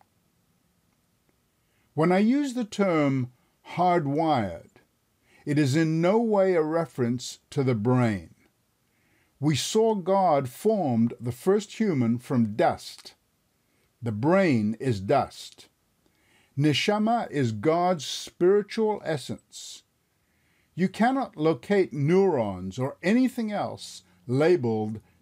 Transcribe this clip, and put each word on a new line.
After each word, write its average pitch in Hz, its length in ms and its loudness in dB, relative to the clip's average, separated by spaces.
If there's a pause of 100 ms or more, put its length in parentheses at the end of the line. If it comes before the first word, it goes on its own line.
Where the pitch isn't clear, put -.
(1900)
When 160 200 2
I 185 60 4
use 254 360 2
the 240 100 -4
term 147 640 0 (420)
hardwired, 151 960 0 (760)
it 147 120 0
is 143 180 2
in 160 240 0
no 190 180 2
way 196 360 2
a 160 80 2
reference 151 800 -4 (100)
to 139 120 -2
the 127 120 0
brain. 110 600 0 (1040)
We 147 160 0
saw 220 400 2
God 175 540 2
formed 131 720 0
the 120 120 -6
first 202 420 -2
human 127 440 0
from 117 380 -2
dust. - 580 -2 (840)
The 117 100 -8
brain 123 720 2
is 117 220 -4
dust. - 640 -4 (880)
Neshama 208 760 0
is 131 220 -2
God's 160 540 0
spiritual 208 1000 0
essence. - 800 -10 (920)
You 185 140 0
cannot 247 480 -2
locate 160 560 0
neurons 139 840 0
or 131 240 -4
anything 226 500 0
else 113 500 -8 (240)
labeled 120 760 0 (200)